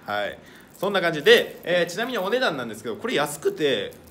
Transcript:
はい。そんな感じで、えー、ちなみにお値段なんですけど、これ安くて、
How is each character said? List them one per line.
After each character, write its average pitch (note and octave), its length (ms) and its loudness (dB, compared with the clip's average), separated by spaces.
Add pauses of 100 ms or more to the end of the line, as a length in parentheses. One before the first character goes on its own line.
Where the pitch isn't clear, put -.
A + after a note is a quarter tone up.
は G#2 200 -2
い。 D2+ 120 -10 (400)
そ F#3 100 -4
ん G3+ 40 0
な F#3 80 0
感 E3+ 120 0
じ D3+ 100 -4
で、 G#3 420 6
え F3 240 2
ー、 - 20 -8
ち F3 80 -8
な A3+ 60 -4
み B3+ 80 -6
に A3+ 60 -4
お F#3 120 -2
値 A#3+ 80 2
段 A3 180 0
な B2+ 80 -6
ん A#2 40 -8
で G#2+ 60 -10
す G#2+ 80 -14
け B2 60 -8
ど、 G#2+ 80 -6
こ - 120 -6
れ B3+ 60 -2
安 D3 260 -2
く G3 100 0
て、 C3 420 0 (180)